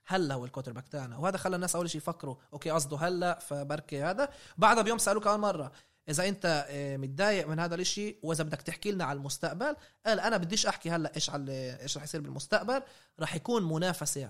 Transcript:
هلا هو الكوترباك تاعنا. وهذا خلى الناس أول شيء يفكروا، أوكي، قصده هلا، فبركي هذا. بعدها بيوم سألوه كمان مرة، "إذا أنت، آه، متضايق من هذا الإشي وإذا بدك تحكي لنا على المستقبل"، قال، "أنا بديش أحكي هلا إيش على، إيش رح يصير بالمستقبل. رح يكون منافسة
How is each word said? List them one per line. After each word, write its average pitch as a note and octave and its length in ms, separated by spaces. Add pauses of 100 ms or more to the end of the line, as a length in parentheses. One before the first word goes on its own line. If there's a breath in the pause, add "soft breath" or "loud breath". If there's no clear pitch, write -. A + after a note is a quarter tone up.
هلا E3+ 300
هو B2 100
الكوترباك B2+ 420
تاعنا. C3 300
وهذا F#3 200
خلى F#3 180
الناس F3 200
أول E3+ 140
شيء D#3 120
يفكروا، C#3+ 340 (180 soft breath)
أوكي، D3 160
قصده D3 280
هلا، F3 420
فبركي C#3+ 640
هذا. G#3 260 (280 loud breath)
بعدها G#3+ 260
بيوم A3+ 140
سألوه G#3 260
كمان G#3 160
مرة، F3 320 (380 soft breath)
"إذا E3+ 180
أنت، E3+ 420
آه، C#3+ 280
متضايق D#3 500
من D#3 120
هذا E3+ 160
الإشي G3+ 480
وإذا D#3+ 200
بدك D#3 180
تحكي F#3 300
لنا F#3 120
على C#3+ 140
المستقبل"، E3 580 (300 soft breath)
قال، G#3+ 140
"أنا A3+ 180
بديش F3+ 280
أحكي - 240
هلا E3 260
إيش D3 140
على، C3+ 520
إيش - 160
رح C#3+ 60
يصير D3+ 180
بالمستقبل. F3+ 600 (380 soft breath)
رح - 160
يكون F3+ 380
منافسة D#3 560